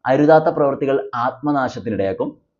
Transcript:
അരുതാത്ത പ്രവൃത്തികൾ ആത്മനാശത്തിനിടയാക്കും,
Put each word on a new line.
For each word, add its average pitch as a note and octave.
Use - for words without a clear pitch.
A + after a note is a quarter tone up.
അരുതാത്ത D3
പ്രവൃത്തികൾ C#3
ആത്മനാശത്തിനിടയാക്കും, A#2+